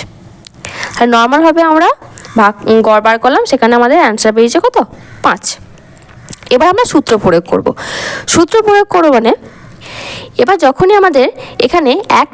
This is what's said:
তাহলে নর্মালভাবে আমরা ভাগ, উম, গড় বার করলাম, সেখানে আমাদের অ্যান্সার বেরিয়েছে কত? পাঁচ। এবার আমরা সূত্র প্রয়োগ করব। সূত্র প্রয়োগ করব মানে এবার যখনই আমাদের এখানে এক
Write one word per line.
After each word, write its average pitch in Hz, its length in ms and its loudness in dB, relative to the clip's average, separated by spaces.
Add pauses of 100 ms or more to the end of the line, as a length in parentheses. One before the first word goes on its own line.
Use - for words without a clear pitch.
(920)
তাহলে 240 240 0
নর্মালভাবে 302 540 2
আমরা 320 180 2 (520)
ভাগ, 208 140 2 (140)
উম, 220 140 4
গড় 214 240 2
বার 226 180 2
করলাম, 302 260 0
সেখানে 240 300 0
আমাদের 254 180 2
অ্যান্সার 220 380 0
বেরিয়েছে 233 300 2
কত? 508 100 -2 (460)
পাঁচ। - 220 -2 (1080)
এবার 277 220 4
আমরা 466 200 0
সূত্র 233 320 0
প্রয়োগ 170 280 0
করব। - 220 -2 (520)
সূত্র 427 360 0
প্রয়োগ 403 320 2
করব 330 220 2
মানে 226 160 0 (1120)
এবার 349 160 2
যখনই 320 360 2
আমাদের 330 320 2 (400)
এখানে 330 420 0
এক 277 260 0